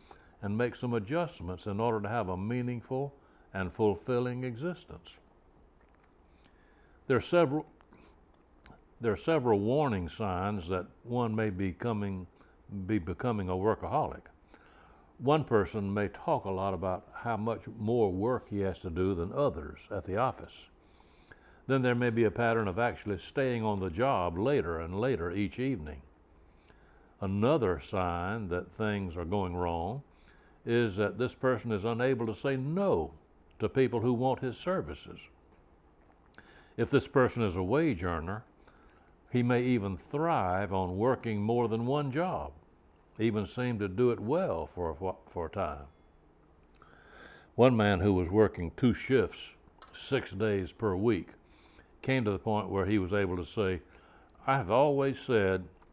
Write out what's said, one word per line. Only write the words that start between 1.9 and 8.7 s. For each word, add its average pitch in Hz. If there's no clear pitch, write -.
to 101
have 110
a 90
meaningful 123
and 95
fulfilling 123
existence. 127
There 131
are 107
several, 156